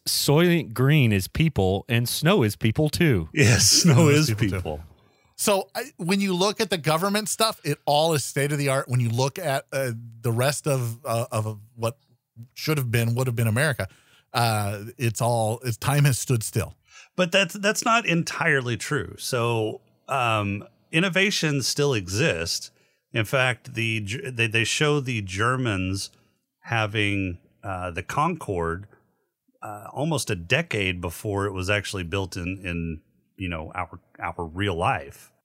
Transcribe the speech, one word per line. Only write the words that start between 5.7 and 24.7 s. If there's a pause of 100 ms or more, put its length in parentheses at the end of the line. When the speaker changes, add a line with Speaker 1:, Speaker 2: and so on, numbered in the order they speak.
Speaker 3:
I, (120)
when
you
look
at
the
government
stuff,
it
all
is
state
of
the
art.
When
you
look
at,
uh, (300)
the
rest
of,
uh,
of (180)
what (580)
should
have
been,
would
have
been
America, (460)
uh, (140)
it's
all,
it's,
time
has
stood
still. (400)
Speaker 2:
But
that's,
that's
not
entirely
true.
So (300)
um, (260)
innovations
still
exist. (420)
In
fact,
the
G-,
they,
they
show